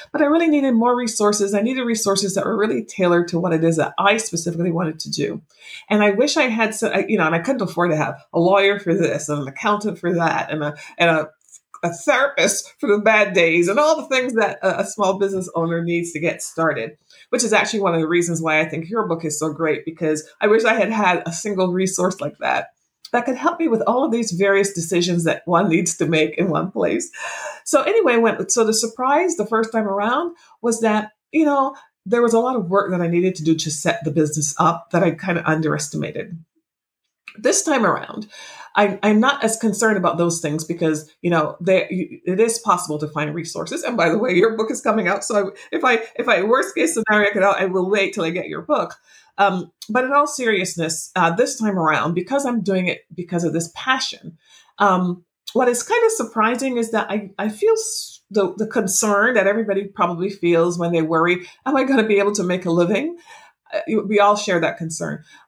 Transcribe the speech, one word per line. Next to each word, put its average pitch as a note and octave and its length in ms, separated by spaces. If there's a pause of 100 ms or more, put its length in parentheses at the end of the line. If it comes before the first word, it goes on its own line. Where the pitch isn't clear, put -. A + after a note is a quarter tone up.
(100)
but D4+ 120
I - 40
really E4 220
needed C4+ 240
more A#3 240
resources. G#3 560
I G#3 80
needed B3+ 220
resources G3+ 520
that - 120
were - 100
really A3+ 260
tailored F3 460
to F3 100
what F3 140
it D#3+ 100
is E3 140
that - 220
I G3+ 180
specifically F3 560
wanted D#3+ 280
to C#3+ 100
do. - 320 (480)
And G#3 120
I G#3 80
wish C4+ 280
I C#4+ 60
had, A3 300
so, - 140
I, - 180
you G#3+ 120
know, E3 80
and E3 80
I E3 60
couldn't B3 220
afford F3 280
to D3+ 60
have C3 240 (120)
a E3+ 80
lawyer G3 400
for E3 140
this D#3+ 340
and D3 140
an C3 60
accountant G#3 500
for F3 160
that E3+ 360
and D3+ 140
a, D3 100 (220)
and E3+ 140
a, D#3 180 (540)
a E3 120
therapist C4+ 840
for C#4+ 80
the G#3 120
bad G#3+ 340
days E3+ 340
and G3+ 120
all D4+ 180
the - 180
things B3+ 200
that G#3+ 280
a, F#3 180
a A3 40
small G3 340
business G3 360
owner E3+ 280
needs E3+ 300
to D3+ 80
get E3 220
started, C#3+ 560 (320)
which B3 120
is G#3+ 100
actually G#3 280
one F3+ 140
of E3 60
the D#3+ 60
reasons E3+ 360
why D#3 180
I E3 80
think D#3+ 200
your G#3+ 180
book E3 180
is D3+ 140
so D#3 140
great, D3+ 320
because D#3 440 (120)
I G#3 80
wish A3 160
I A3+ 100
had A3 180
had F#3 340
a E3+ 60
single F#3 400
resource F#3 480
like G3 180
that B1+ 300 (440)
that A#3+ 120
could B3+ 120
help E4 220
me E4 80
with A3+ 220
all B3+ 160
of A#3 80
these A#3 180
various G3 420
decisions F3 520
that - 200
one F3 240
needs E3+ 280
to D#3+ 100
make D#3 320
in F#3 100
one D#3+ 220
place. - 400 (540)
So C#4 180
anyway, E4+ 360
when, A3+ 320
so A3+ 140
the G#3+ 100
surprise A#3 600
the G#3 120
first A3 260
time G#3+ 160
around A#3+ 480 (260)
was A3+ 200
that, G#3+ 280 (220)
you D#4 120
know, C#4 300 (320)
there A#3+ 160
was A3+ 120
a A3+ 40
lot B3+ 160
of F3+ 160
work G3 220
that F3 80
I E3+ 80
needed F3 280
to D#3 80
do D#3+ 120
to D#3+ 140
set - 340
the D3+ 80
business D3+ 460
up E3 340
that F3 100
I F3 80
kind E3+ 280
of E3 60
underestimated. D#3 920 (1000)
This B3 260
time C4+ 220
around, - 440 (480)
I, G3 260
I'm G#3+ 160
not C4+ 240
as - 140
concerned A3 400
about F3 200
those E3+ 240
things D#3 240
because, D#3+ 560
you F3 100
know, D#3 300
they, F#3 300
you, F3+ 340
it F3+ 140
is A3+ 220
possible E3 380
to D3 100
find D3+ 260
resources. E3 480
And A#3+ 140
by E3+ 120
the E3+ 100
way, G3+ 160
your A3 220
book A3 140
is B3 100
coming G#3 280
out. G3 160
So G3+ 240
I, - 20 (220)
if - 120
I, B3 100 (220)
if A#3+ 120
I, F#3+ 160
worst B3 320
case D#4+ 180
scenario, G#3 340
I G#3 40
could, G3 100
I G3 240
will F#3 240
wait G3 240
till F#3+ 100
I D#3+ 60
get F3+ 180
your D3+ 140
book. G#3 320 (440)
Um, F#3 320 (180)
but B3+ 160
in C4 80
all C#4+ 140
seriousness, F3+ 880
uh, E3+ 140
this G#3+ 280
time G#3 200
around, D#3 360
because C4 300
I'm A#3+ 180
doing F#3 260
it - 140 (120)
because F3 300
of D3+ 80
this E3 220
passion, - 640 (420)
um, F3+ 460 (280)
what B3 160
is A#3+ 140
kind A4+ 220
of A4 80
surprising B3 640
is A3+ 140
that G#3+ 200
I, G#3 280
I G#3 100
feel G4+ 240
s-, - 480 (100)
the, F#3+ 260
the G#3 100
concern G#3+ 680
that F#3+ 120
everybody G3+ 380
probably F3+ 460
feels E3+ 480
when E3+ 140
they E3 100
worry, E3 460 (160)
"Am C#4 120
I C4 80
gonna C4 220
be G#3 120
able G3+ 140
to G#3 120
make F3+ 220
a E3+ 40
living?" G3+ 460 (560)
Uh, - 140
you, A3 200
we G3+ 140
all G3+ 160
share F#3 240
that D#3+ 160
concern. D#3+ 480 (240)